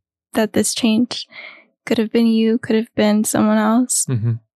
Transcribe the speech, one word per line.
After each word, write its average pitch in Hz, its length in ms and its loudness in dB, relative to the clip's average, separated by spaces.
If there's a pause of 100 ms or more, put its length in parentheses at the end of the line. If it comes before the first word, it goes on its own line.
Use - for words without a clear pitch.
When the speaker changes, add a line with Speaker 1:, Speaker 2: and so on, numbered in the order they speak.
(340)
Speaker 1:
that 220 180 -2
this - 220 -2
change 226 540 -2 (580)
could 233 120 -2
have 220 140 -2
been 233 140 2
you, 226 320 2
could - 180 -2
have 226 200 -4
been 214 280 2
someone 214 340 0
else." 226 500 0
Speaker 2:
Mm-hmm. 117 240 -2 (240)